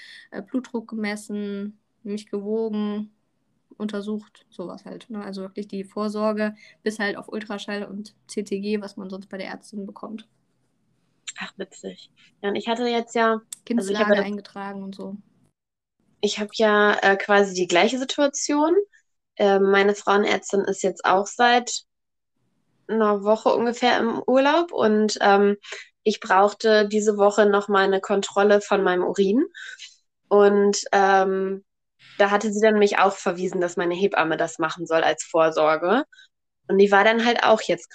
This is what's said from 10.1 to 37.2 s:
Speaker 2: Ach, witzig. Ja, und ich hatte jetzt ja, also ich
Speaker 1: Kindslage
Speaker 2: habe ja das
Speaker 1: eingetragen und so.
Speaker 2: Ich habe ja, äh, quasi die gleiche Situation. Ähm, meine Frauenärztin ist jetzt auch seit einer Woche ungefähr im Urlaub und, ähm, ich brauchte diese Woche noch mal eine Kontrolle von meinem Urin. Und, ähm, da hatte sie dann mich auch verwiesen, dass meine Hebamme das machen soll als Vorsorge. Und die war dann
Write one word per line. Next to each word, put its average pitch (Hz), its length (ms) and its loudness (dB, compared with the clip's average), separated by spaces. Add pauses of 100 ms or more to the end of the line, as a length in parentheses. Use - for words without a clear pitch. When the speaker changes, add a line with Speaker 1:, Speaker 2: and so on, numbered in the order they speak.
Speaker 2:
Ach, 190 180 -14
witzig. - 540 -14 (300)
Ja, 202 80 -4
und 214 60 -4
ich 220 120 -8
hatte 233 200 -2
jetzt 233 280 -4
ja, 226 260 0 (340)
also 196 160 -2
ich 208 80 -2
Speaker 1:
Kindslage - 20 4
Speaker 2:
habe 208 140 4
ja 202 60 0
das 196 60 -2
Speaker 1:
eingetragen 202 560 -10
und 196 120 -12
so. 196 220 -12 (1040)
Speaker 2:
Ich 208 180 -2
habe 208 140 -6
ja, 208 480 4
äh, 196 160 4
quasi 202 380 2
die 180 120 -2
gleiche 190 320 2
Situation. 285 760 0 (600)
Ähm, 196 340 4
meine 196 240 4
Frauenärztin 202 680 0
ist 196 220 -4
jetzt 185 220 -4
auch 196 220 2
seit 240 580 0 (1040)
einer 208 360 0
Woche 214 260 2
ungefähr 240 500 0
im 226 260 -2
Urlaub 285 460 2
und, 214 500 2
ähm, 202 360 4 (460)
ich 208 180 0
brauchte 214 680 2
diese 208 300 0
Woche 208 280 4
noch 202 220 2
mal 196 180 2
eine 190 140 2
Kontrolle 202 640 2
von 190 220 0
meinem 180 200 0
Urin. 196 420 0 (840)
Und, 202 540 4 (100)
ähm, 190 680 2 (540)
da 202 140 4
hatte 208 220 0
sie 208 80 -2
dann 214 180 4
mich 202 200 4
auch 196 180 4
verwiesen, 185 440 -4
dass 175 160 -4
meine 175 180 -2
Hebamme 165 420 0
das 165 220 -4
machen 160 280 -6
soll 160 160 0
als - 200 -2
Vorsorge. 160 800 0 (680)
Und 196 100 2
die 196 120 6
war 196 140 6
dann 226 200 2